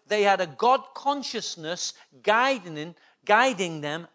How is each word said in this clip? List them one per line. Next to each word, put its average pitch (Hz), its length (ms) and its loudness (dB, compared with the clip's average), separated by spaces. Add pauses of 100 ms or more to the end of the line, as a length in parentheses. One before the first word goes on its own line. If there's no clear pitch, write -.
they 208 160 0
had 196 180 4
a 185 60 0
God 233 360 2 (120)
consciousness 214 1000 -6 (280)
guiding, 180 720 0 (320)
guiding 196 560 2
them 151 340 -8